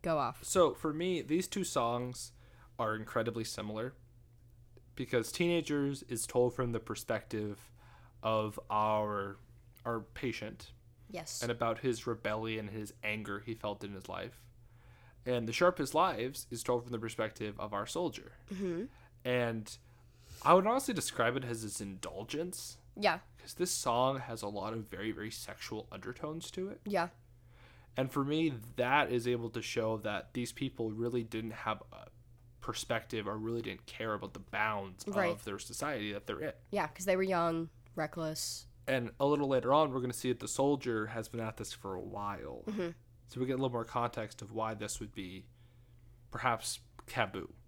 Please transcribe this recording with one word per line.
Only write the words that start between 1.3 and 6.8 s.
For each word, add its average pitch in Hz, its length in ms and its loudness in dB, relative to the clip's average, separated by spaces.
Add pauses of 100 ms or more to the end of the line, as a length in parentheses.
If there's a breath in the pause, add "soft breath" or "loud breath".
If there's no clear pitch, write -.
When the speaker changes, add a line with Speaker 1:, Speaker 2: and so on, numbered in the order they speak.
Speaker 2:
two 190 160 -2
songs 123 680 0 (460 loud breath)
are 110 180 0
incredibly 113 480 0
similar 107 500 -6 (1000)
because 123 360 2
Teenagers 151 720 2
is 117 240 -4
told 123 280 6
from 123 160 0
the 113 80 0
perspective 107 920 -4 (520 loud breath)